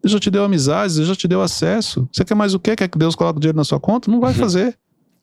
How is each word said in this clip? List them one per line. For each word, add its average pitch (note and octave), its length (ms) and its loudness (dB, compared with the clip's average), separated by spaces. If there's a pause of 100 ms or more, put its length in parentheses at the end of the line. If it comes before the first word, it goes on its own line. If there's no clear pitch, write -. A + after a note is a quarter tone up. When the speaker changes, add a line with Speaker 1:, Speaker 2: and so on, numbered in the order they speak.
Speaker 1:
Deus G3 120 2
já G#3 80 2
te G3+ 100 -2
deu G3+ 140 2
amizades, F3 520 0
Deus D#3 120 0
já F#3+ 80 0
te - 100 -6
deu F#3 160 2
acesso. F3 680 -2
Você - 120 -2
quer - 120 -2
mais G#3 180 0
o F3+ 60 -2
quê? A3 160 0
Quer - 120 0
que E3 100 -4
Deus D#3+ 180 2
coloque E3+ 220 0
o - 20 -4
dinheiro D#3 160 2
na D3+ 80 0
sua C#3+ 160 -2
conta? A3 300 -2
Não A#3 100 2
vai B3+ 120 2
Speaker 2:
<laughs> - 20 0
Speaker 1:
fazer. G3+ 440 0 (440)